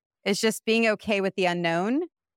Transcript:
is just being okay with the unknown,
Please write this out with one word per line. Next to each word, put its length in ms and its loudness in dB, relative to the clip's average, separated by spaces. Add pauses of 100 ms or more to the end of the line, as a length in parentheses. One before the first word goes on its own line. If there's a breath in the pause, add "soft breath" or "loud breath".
(260)
is 160 0
just 240 0
being 220 2
okay 340 0
with 140 -2
the 100 0
unknown, 560 0 (360)